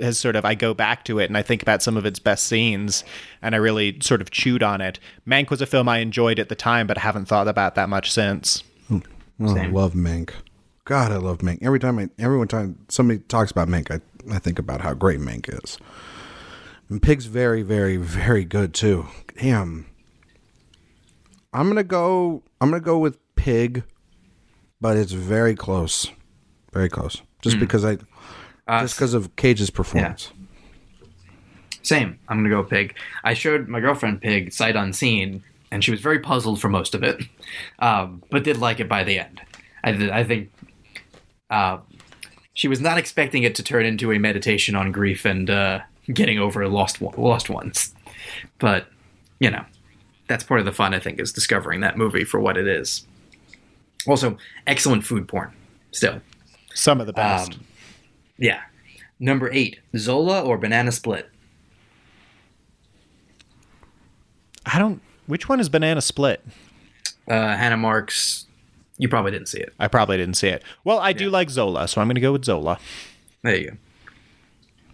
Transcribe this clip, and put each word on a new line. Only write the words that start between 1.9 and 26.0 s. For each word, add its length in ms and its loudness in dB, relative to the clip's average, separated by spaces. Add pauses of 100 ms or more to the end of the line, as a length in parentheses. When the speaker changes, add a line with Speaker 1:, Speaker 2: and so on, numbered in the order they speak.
Speaker 1:
of 100 0
its 120 -4
best 280 0
scenes, 580 0 (380)
and 120 -2
I 40 2
really 420 2
sort 200 2
of 100 -8
chewed 320 2
on 180 0
it. 180 -6 (300)
Mank 220 2
was 100 -2
a 60 -2
film 220 2
I 100 2
enjoyed 420 2
at 80 -2
the 80 -6
time, 300 2
but 120 -2
I 40 -6
haven't 240 -2
thought 200 2
about 300 0
that 120 0
much 220 -2
since. 540 0 (260)
Speaker 2:
Oh, 120 0 (380)
I 140 2
Speaker 3:
Same. 180 0
Speaker 2:
love 200 2
Mank. 380 0 (560)
God, 260 2
I 60 0
love 200 -2
Mank. 240 0
Every 160 4
time 200 0
I, 100 -4 (100)
every 300 0
time 300 -4 (100)
somebody 320 2
talks 320 0
about 160 0
Mank, 240 0
I, 80 -6 (340)
I 60 0
think 180 -2
about 220 -6
how 140 -4
great 260 0
Mank 420 -8
is. 160 -14 (1120)
And 140 -6
Pig's 240 4
very, 360 2
very, 360 2
very 480 2
good 260 0
too. 340 2 (320)
Damn. 480 0 (1700)
I'm 160 0
gonna 160 0
go, 580 0 (180)
I'm 100 4
gonna 100 0
go 180 2
with 200 0 (180)
Pig, 480 2 (960)
but 160 2
it's 160 2
very 420 2
close, 560 -2 (600)